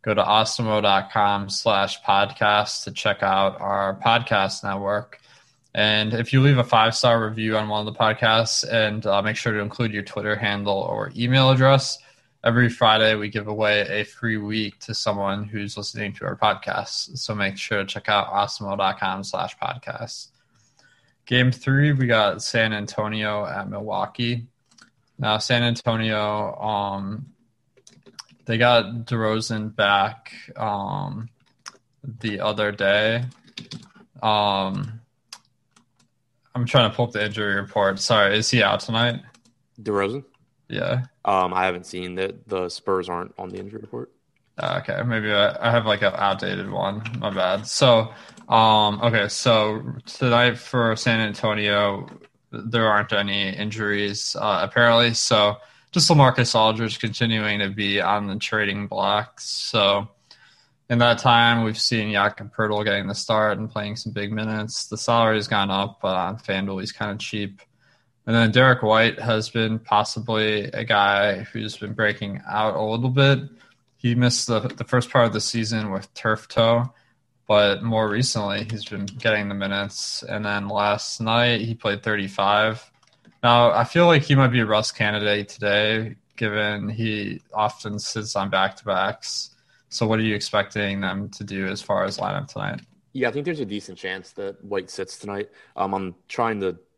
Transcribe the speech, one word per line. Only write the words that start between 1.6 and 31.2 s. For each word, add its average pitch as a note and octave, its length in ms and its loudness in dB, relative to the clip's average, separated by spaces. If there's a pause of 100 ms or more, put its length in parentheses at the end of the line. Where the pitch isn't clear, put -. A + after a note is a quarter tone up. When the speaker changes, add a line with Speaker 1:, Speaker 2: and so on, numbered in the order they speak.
Speaker 1:
podcast G#2 840 0
to G2 60 -10
check - 300 -2
out G2 380 0
our G2 400 -2
podcast A2+ 640 0
network. G2+ 560 -6 (560)
And G#2+ 380 2
if A#2+ 200 -2
you C3+ 80 6
leave C#3 160 6
a A#2+ 60 2
five-star A2+ 640 4
review A2 300 -2
on G#2+ 100 -2
one G#2+ 180 -2
of G#2+ 80 -6
the - 60 -16
podcasts, A2 720 2
and, G#2+ 340 0
uh, G2+ 160 2
make G#2+ 140 -2
sure A2+ 180 -2
to G#2+ 60 -2
include G#2 340 -4
your G2+ 100 -6
Twitter G#2 320 -4
handle G2+ 440 -2
or G#2+ 360 -4
email C3 360 4
address, C3+ 480 4 (440)
every A#2 260 4
Friday A2 460 4
we G#2 140 -6
give G#2+ 200 -6
away G#2+ 380 2
a G#2 180 -4
free A2 320 -4
week G#2+ 420 -6
to - 160 -12
someone G2+ 480 -2
who's G#2 340 -8
listening G2+ 360 -8
to G2+ 120 -12
our F#2+ 120 -6
podcast. - 800 -4
So A2 180 -8
make G2 220 -4
sure G#2 220 -4
to G2 60 -4
check G2+ 220 -8
out G#2 240 2
awesemo G2+ 460 -4
dot F#2+ 220 -2
com G2 240 -4
slash F#2 340 -6
podcast. - 720 -10 (960)
Game B2+ 260 4
three, C#3 400 2
we C3 160 2
got G#2+ 340 4
San A2 300 0
Antonio G#2+ 760 -4
at G2 240 -8
Milwaukee. G#2+ 800 -4 (720)
Now, G#2+ 180 0
San A#2+ 240 0
Antonio, A2 960 -2
um, G2+ 720 -6 (1200)
they A2+ 120 -2
got A#2 480 4
DeRozan A2 680 -4
back, G2+ 580 0 (220)
um, G2+ 760 -6 (920)